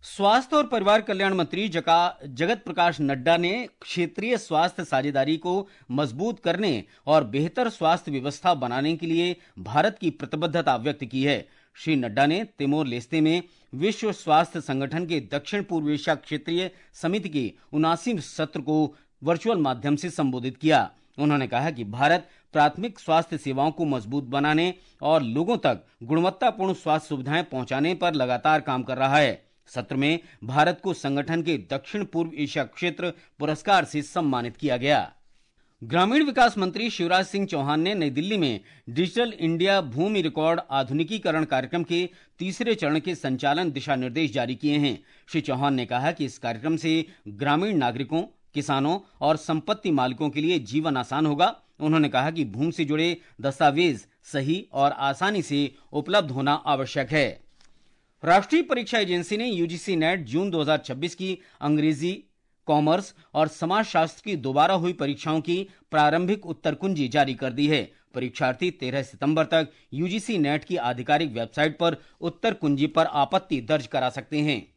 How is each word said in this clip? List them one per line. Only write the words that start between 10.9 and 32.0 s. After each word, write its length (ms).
की 200
है। 240
श्री 220
नड्डा 300
ने 180
तिमोर 420
लेस्ते 340
में 220
विश्व 380
स्वास्थ्य 480
संगठन 460
के 140
दक्षिण 420
पूर्व 280
एशिया 240
क्षेत्रीय 560
समिति 360
के 240
उनासीवें 480
सत्र 400
को 360
वर्चुअल 340
माध्यम 380
से 140
संबोधित 460
किया। 340
उन्होंने 280
कहा 240
कि 140
भारत 440
प्राथमिक 460
स्वास्थ्य 400
सेवाओं 320
को 140
मजबूत 400
बनाने 500
और 200
लोगों 340
तक 280
गुणवत्तापूर्ण 680
स्वास्थ्य 360
सुविधाएं 360
पहुंचाने 500
पर 200
लगातार 460
काम 220
कर 140
रहा 200
है। 340
सत्र 300
में 220
भारत 400
को 100
संगठन 480
के 160
दक्षिण 460